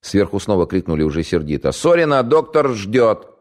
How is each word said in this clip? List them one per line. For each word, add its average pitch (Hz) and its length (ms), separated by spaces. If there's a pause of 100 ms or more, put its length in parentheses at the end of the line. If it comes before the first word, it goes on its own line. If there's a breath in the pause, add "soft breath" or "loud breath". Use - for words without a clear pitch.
Сверху 98 400
снова 92 260
крикнули 85 360
уже 78 200
сердито: 73 480
«Сорина, 151 520
доктор 147 500
ждёт!» 110 560 (120)